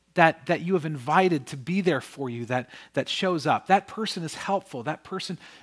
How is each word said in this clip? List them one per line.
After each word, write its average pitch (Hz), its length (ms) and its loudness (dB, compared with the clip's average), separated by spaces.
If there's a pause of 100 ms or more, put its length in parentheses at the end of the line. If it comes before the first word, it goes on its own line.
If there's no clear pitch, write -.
(140)
that, 165 320 4
that 160 160 0
you 180 120 0
have 160 120 0
invited 151 600 2
to - 100 -12
be 175 240 -2
there 160 180 2
for - 300 -8
you, 117 160 -6
that, 127 240 -2 (240)
that 135 140 -2
shows 175 380 -2
up, 120 200 2
that 196 200 4
person 202 380 -8
is 151 100 -8
helpful, 185 480 -4
that 151 220 -6
person 185 340 -8 (240)